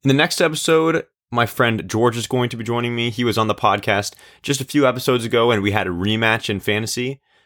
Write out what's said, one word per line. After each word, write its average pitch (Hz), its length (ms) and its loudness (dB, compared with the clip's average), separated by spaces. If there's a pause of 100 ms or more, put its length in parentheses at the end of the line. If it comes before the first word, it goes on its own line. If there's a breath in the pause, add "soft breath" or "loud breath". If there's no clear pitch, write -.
In 135 40 4
the 135 60 4
next 156 260 0
episode, 160 640 2 (280)
my 117 120 2
friend 117 440 0
George 117 280 2
is 117 120 -8
going 123 220 0
to 120 60 -10
be 117 60 -10
joining 120 320 -4
me. 117 160 -2
He 117 140 -4
was 110 120 2
on 110 120 0
the 104 80 0
podcast 104 580 0 (280 loud breath)
just 139 180 -2
a 131 40 -4
few 143 220 2
episodes 123 380 0
ago, 117 260 2
and 107 100 2
we 101 120 0
had 101 160 0
a - 20 -4
rematch 110 580 0
in 101 120 -2
fantasy. 117 600 -4 (260)